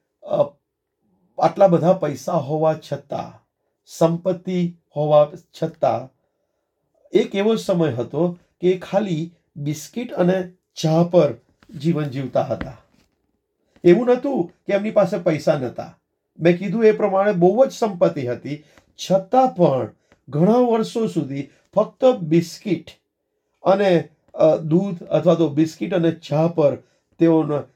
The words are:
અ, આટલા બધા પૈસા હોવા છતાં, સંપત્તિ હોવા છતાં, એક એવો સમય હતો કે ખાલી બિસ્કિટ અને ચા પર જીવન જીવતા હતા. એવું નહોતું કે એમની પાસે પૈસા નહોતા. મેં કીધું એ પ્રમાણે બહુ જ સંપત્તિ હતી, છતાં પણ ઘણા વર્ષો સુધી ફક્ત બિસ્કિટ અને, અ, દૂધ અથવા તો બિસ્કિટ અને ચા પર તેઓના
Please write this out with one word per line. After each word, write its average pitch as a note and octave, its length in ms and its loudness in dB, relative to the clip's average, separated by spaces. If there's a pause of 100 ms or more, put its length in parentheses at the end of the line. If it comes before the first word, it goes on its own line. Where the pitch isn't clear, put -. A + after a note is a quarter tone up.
(220)
અ, - 200 -2 (960)
આટલા F3+ 280 2
બધા E3+ 260 4
પૈસા D#3+ 400 -4
હોવા D#3 420 -2 (180)
છતાં, - 540 -12 (400)
સંપત્તિ F3 880 -2 (200)
હોવા D3+ 340 2 (320)
છતાં, B2 500 -4 (1000)
એક G#3+ 220 0
એવો G#3 200 0
સમય E3+ 380 -2
હતો C#3+ 460 -4 (220)
કે F3+ 180 0
ખાલી F3+ 560 -4 (220)
બિસ્કિટ D3+ 560 -8
અને F3+ 400 0 (300)
ચા D#3+ 200 2
પર E3+ 320 2 (460)
જીવન D3+ 240 -2
જીવતા C3 380 -4
હતા. - 340 -8 (1080)
એવું G3+ 220 6
નહોતું B3 460 -2 (140)
કે G3+ 60 -4
એમની G3+ 180 -2
પાસે F#3+ 280 0
પૈસા D#3+ 400 -2
નહોતા. - 400 -10 (400)
મેં F3 200 2
કીધું G3+ 260 -4
એ G#3+ 80 6
પ્રમાણે G3+ 400 0
બહુ F#3+ 340 4
જ C4 60 -6
સંપત્તિ F3 540 -2
હતી, C3 380 -8 (460)
છતાં B3+ 440 2
પણ C3+ 340 2 (400)
ઘણા D#3+ 240 2
વર્ષો A3+ 540 0
સુધી C#3 420 -6 (260)
ફક્ત - 300 -2
બિસ્કિટ E3+ 800 0 (760)
અને, F#3+ 460 2 (260)
અ, D#3 220 4
દૂધ F3 460 -2
અથવા D#3 320 2
તો D#3+ 140 0
બિસ્કિટ D#3+ 460 -2
અને E3 160 2
ચા D#3+ 380 -2
પર C#3+ 280 0 (420)
તેઓના D#3 440 2 (140)